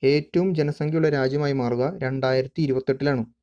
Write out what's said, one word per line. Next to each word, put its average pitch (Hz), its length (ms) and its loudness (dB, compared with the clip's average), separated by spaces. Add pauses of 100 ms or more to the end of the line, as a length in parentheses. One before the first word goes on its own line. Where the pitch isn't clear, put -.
ഏറ്റവും 156 500 2
ജനസംഖ്യയുള്ള 156 540 0
രാജ്യമായി 143 440 0
മാറുക 123 460 0
രണ്ടായിരത്തി 131 640 -2
ഇരുപത്തെട്ടിലാണ്. 135 640 0 (160)